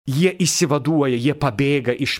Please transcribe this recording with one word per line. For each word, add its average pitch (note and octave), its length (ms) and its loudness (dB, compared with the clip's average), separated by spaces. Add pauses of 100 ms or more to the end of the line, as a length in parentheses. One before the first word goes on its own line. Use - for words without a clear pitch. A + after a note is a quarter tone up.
jie D#3 240 0 (120)
išsivaduoja, D3 720 0
jie C3+ 220 0
pabėga C3+ 580 0
iš - 240 -4